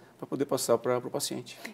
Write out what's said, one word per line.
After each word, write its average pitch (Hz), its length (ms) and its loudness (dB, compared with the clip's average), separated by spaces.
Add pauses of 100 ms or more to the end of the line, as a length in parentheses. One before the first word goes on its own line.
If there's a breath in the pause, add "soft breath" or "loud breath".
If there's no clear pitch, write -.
(180 soft breath)
pra - 100 -8
poder 139 160 2
passar 131 360 4
pra, 123 200 2
pro 127 100 -6
paciente. - 480 -4 (160 loud breath)